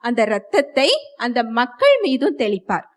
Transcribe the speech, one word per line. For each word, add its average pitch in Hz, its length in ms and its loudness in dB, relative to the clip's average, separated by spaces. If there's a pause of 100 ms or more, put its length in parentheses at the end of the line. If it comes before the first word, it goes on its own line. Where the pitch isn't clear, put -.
அந்த 233 240 0
ரத்தத்தை 262 640 0 (280)
அந்த 240 260 -4
மக்கள் 247 580 2
மீதும் 277 360 -2
தெளிப்பார். 202 460 -4 (140)